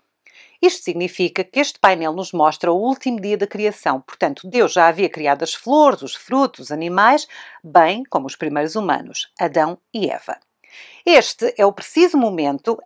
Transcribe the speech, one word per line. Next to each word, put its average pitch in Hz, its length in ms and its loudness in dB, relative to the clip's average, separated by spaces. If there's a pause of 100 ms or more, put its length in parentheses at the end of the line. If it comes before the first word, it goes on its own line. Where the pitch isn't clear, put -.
(600)
Isto 359 220 2
significa 180 600 -4
que - 160 -4
este - 200 -4
painel 165 340 2
nos 185 180 -8
mostra 160 400 2
o 180 80 2
último 247 400 -2
dia 202 160 -4
da 196 120 -4
criação. 202 520 -4
Portanto, - 480 -6
Deus 214 260 2
já 170 140 6
havia 170 220 0
criado 143 320 -2
as 165 140 -6
flores, 277 480 2
os 131 100 -12
frutos, 247 520 -4
os 143 60 -12
animais, 185 560 0 (360)
bem 170 440 2
como 135 200 -6
os - 80 -14
primeiros 156 400 -4
humanos, - 640 -6
Adão 165 400 -2 (120)
e 190 160 -4
Eva. - 300 -8 (640)
Este 247 540 2
é 202 80 4
o 196 80 2
preciso 330 420 0
momento 190 680 -2